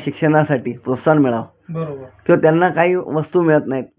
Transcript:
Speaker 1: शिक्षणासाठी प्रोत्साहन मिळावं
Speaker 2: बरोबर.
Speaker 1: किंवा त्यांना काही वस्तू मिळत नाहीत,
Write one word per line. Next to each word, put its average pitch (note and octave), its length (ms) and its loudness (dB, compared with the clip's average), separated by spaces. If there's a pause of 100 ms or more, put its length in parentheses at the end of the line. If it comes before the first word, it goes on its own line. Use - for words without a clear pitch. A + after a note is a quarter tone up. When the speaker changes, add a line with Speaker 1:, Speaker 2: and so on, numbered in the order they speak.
Speaker 1:
शिक्षणासाठी D3 720 0
प्रोत्साहन C3 460 0
मिळावं A#2+ 260 0 (260)
Speaker 2:
बरोबर. D3+ 340 -10 (220)
Speaker 1:
किंवा E3+ 160 4
त्यांना E3 260 4
काही E3+ 260 0
वस्तू D#3 480 -2
मिळत D#3 240 4
नाहीत, C3 180 -6 (140)